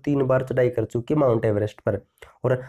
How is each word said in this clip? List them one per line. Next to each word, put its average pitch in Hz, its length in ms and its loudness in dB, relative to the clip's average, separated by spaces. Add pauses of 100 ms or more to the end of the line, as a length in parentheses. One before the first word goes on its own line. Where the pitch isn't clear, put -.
तीन 139 220 0
बार 131 160 2
चढ़ाई 127 260 0
कर 117 160 -2
चुकी 117 280 -4
है 156 60 2
माउंट 117 260 2
एवरेस्ट 107 360 -2
पर। 101 180 -2 (440)
और 127 260 0